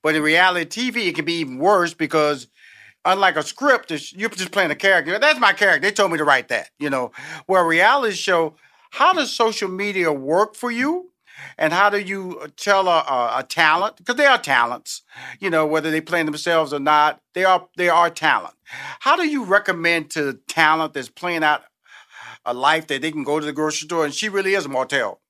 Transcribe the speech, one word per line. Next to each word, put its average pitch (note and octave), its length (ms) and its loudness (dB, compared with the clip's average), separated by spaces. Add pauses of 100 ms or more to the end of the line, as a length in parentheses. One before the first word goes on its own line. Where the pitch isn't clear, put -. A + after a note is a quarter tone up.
But D#3 140 0
in D#3 60 0
reality F3 460 2
T B3 220 -6
V, A3 180 -4
it D3+ 60 -4
can D3+ 100 -6
be E3+ 160 -4
even C3 180 -8
worse F3 360 2
because D3 520 -2 (580)
unlike F#3 320 2
a D3+ 80 -4
script, - 480 0
it's, D3 220 -10
you're G#3+ 160 -4
just F#3 220 -8
playing F#3 200 0
a - 40 -4
character. F#3 420 2
"That's C#4 220 2
my G3+ 140 4
character. F#3 340 2
They G#3 60 0
told G3 180 2
me D#3+ 60 -2
to D3+ 60 0
write C3+ 240 2
that," A2+ 300 -4
you C#3+ 120 -4
know. B2+ 220 -4 (340)
Where F#3 160 2
a E3 40 2
reality G#3 500 2
show, E3 400 -2 (360)
how E4 220 2
does D4 200 -2
social A3+ 340 -2
media F#3 440 -2
work D3+ 440 0
for A#3+ 140 -6
you? D4+ 360 -4 (500)
And D#3 160 0
how G3+ 180 4
do G3+ 80 -2
you F#3 580 -8
tell F#3+ 320 2
a, E3 120 4
a, B2 380 -2
a C3+ 40 -4
talent? E3+ 640 2
'Cause B3 120 -2
they C#4+ 100 4
are C4 120 4
talents, A#2+ 640 -2 (380)
you F#3+ 100 -4
know, D#3+ 160 2
whether D#3 240 0
they D#3 100 0
play D#3+ 220 -2
themselves D#3 500 0
or C#3+ 80 -4
not, D3+ 400 4 (140)
they F3+ 100 -2
are, F#3 320 2
they F3+ 120 0
are E3+ 220 4
talent. C#3+ 440 0 (460)
How D4 160 4
do E4+ 100 -2
you C#4+ 180 -4
recommend E3+ 680 0
to C#3+ 220 -4 (140)
talent D#3 460 2
that's B2+ 140 -8
playing E3+ 360 -6
out D3+ 180 2 (840)
a B2 100 -6
life D#3 340 0
that C3+ 140 -4
they D#3+ 100 -4
can D3+ 120 -6
go D3 160 -2
to D3 60 -8
the D3+ 60 -6
grocery D#3 340 -4
store D#3+ 180 -2
and C#3+ 100 -4
she G#3+ 140 -4
really F#3+ 260 -2
is D#3+ 140 -2
Martell? B2+ 600 -4